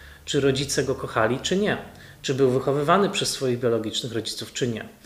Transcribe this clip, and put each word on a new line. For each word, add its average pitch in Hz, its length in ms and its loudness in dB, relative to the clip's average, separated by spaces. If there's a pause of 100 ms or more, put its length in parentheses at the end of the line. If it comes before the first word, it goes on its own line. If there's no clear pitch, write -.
(260)
Czy 143 160 0
rodzice 135 420 2
go 127 120 -2
kochali, 120 440 0
czy - 180 0
nie? 196 200 0 (440)
Czy 143 120 -2
był 131 180 4
wychowywany 147 580 2
przez 135 200 -2
swoich 123 300 -2
biologicznych 113 540 -2
rodziców, - 400 -6
czy 131 140 -2
nie? 107 220 -6 (160)